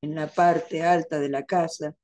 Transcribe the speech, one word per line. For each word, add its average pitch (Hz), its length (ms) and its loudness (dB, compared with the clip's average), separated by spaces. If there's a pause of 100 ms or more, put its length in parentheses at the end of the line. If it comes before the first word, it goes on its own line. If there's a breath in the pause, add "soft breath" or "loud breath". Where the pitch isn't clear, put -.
en 151 120 -6
la 156 120 -4
parte 165 560 2
alta 165 360 2
de 143 120 -2
la 139 160 -4
casa 165 580 -2